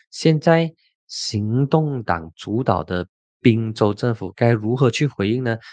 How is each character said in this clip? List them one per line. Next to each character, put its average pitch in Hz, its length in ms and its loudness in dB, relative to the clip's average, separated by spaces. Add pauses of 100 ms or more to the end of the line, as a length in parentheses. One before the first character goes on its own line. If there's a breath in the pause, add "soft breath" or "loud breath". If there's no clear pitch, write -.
(100)
现 156 280 2
在 165 340 2 (360)
行 110 580 -2
动 147 380 0
党 82 320 -4
主 110 260 -4
导 87 220 0
的 90 200 -4 (360)
宾 113 340 2
州 104 180 2
政 120 220 -2
府 92 220 -10
该 117 160 2
如 110 240 -2
何 131 120 4
去 147 160 0
回 101 240 -2
应 123 140 -2
呢？ 113 160 -2 (140 loud breath)